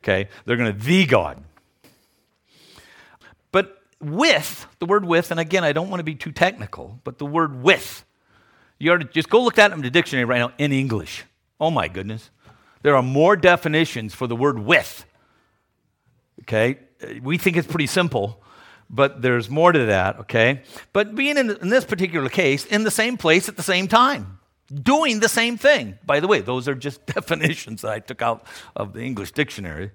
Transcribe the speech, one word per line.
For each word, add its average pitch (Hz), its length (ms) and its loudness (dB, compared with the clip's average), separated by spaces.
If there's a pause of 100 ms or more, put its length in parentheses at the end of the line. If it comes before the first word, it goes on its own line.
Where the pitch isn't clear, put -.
Okay? 101 260 -2 (160)
They're 120 120 0
gonna, 117 160 -2
the 151 340 2
God. 78 360 0 (2000)
But 190 300 -2 (180)
with, 170 680 -2 (100)
the - 80 -6
word 196 200 0
with, 170 260 0
and 170 80 -2
again, 170 240 -2
I 147 100 2
don't 170 160 -4
wanna 180 140 -6
be 156 100 -6
too 151 180 -12
technical, 127 720 -4
but 127 140 -14
the 143 80 -8
word 143 380 -2
with, - 420 0 (720)
you 160 160 2
ought 175 40 4
to 160 80 -4
just 156 240 -4
go 220 120 6
look 240 140 0
that 208 160 6
in 165 100 -8
the 127 80 -4
dictionary 131 360 0
right 123 120 0
now 120 220 0
in 143 120 0
English. 131 520 -4 (360)
Oh 160 120 0
my 113 160 0
goodness. 95 420 -10 (540)
There 147 120 4
are 131 60 4
more 143 340 4
definitions 156 800 2
for 127 140 -6
the 117 80 -4
word 127 240 0
with. - 440 0 (1400)
Okay? 117 360 0 (440)
We 143 160 -4
think 170 200 -2
it's 170 100 -2
pretty 156 200 -2
simple, 113 540 -2 (460)
but 135 340 0
there's 120 280 0
more 160 220 4
to 139 160 4
that, 95 320 2
okay? 120 420 2 (320)
But 214 220 0
being 285 220 0
in, 254 120 2
in 190 200 -4
this 247 160 2
particular 170 440 -2
case, 143 360 0
in 214 180 0
the 220 80 0
same 226 260 -2
place 170 320 4
at - 80 -14
the 170 60 -8
same 185 240 0
time, 180 520 2 (320)
doing 240 480 2
the 220 80 4
same 233 300 0
thing. 160 480 2
By 143 140 2
the 165 80 -2
way, 202 140 2
those 123 260 -4
are 143 80 -4
just 131 300 -10
<laughs> - 80 -10
definitions - 680 -4
that 107 100 -6
I 104 80 -6
took 107 220 -12
out 117 240 -4 (300)
of 101 180 -8
the 113 80 -12
English 117 300 -8
dictionary. 98 640 -6